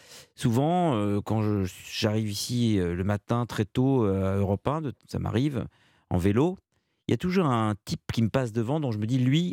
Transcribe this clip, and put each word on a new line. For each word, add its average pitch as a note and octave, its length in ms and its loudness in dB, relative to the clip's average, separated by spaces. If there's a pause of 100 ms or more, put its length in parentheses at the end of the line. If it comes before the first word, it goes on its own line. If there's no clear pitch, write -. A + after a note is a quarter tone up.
(340)
souvent, D3 600 2
euh, G#2 260 0
quand A2 220 -2
je, G2+ 280 0 (220)
j'arrive G#2+ 380 0
ici, A2+ 480 0
euh, F2 160 0
le F#2 100 -2
matin A2 400 -2
très A2 220 -2
tôt, B2+ 400 2
euh, F#2+ 260 0
à G2 60 -2
Europe G2 300 -2
un, D3+ 120 -2
de, C#3 140 -6 (120)
ça F#2+ 120 -8
m'arrive, G#2 480 -2 (420)
en - 80 0
vélo, A2+ 400 2 (500)
il - 40 -4
y A#2+ 40 4
a A#2 40 0
toujours F3+ 260 0
un A2 300 2 (100)
type - 160 -6 (140)
qui A#2 80 2
me A2 80 2
passe B2+ 200 0
devant A#2 300 -2
dont C3+ 100 -2
je G#2+ 60 -2
me G#2+ 80 -2
dis, B2+ 140 0
lui, D#3 340 2